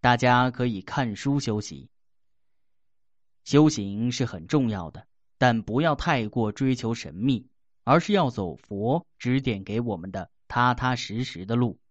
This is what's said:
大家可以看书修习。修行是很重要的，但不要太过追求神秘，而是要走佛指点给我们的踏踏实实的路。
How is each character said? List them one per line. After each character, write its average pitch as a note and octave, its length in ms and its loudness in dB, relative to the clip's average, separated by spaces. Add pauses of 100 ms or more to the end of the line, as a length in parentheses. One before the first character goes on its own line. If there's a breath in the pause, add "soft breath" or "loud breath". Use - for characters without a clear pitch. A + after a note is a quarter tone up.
大 B2 160 4
家 B2 340 4
可 B2 140 -2
以 G#2 160 -2
看 A#2+ 340 -4
书 C#3 240 0
修 G#2+ 220 -2
习。 C#2 280 -14 (1500)
修 D3+ 260 6
行 G#2+ 420 -2
是 A#2+ 140 -2
很 F2 220 -10
重 C3+ 220 2
要 F2 220 -6
的， - 160 -18 (300)
但 A#2 240 2
不 A#2 200 -2
要 D#3 140 2
太 B2+ 320 -2
过 G#2+ 240 -2
追 C3 240 0
求 A#2 180 -4
神 D#2+ 220 -10
秘， A2+ 320 0 (360)
而 C#3+ 160 6
是 G3+ 140 0
要 E3+ 160 4
走 F#2 260 -6
佛 A#2 500 -4 (140)
指 B2+ 220 0
点 G#2+ 220 -4
给 G2+ 180 -4
我 A2+ 160 -4
们 F#2 140 -12
的 F#2 180 -8 (180)
踏 B2 260 2
踏 B2+ 220 0
实 A#2+ 280 -6
实 F#2 220 -10
的 A2+ 100 -2
路。 A#2+ 240 2 (120)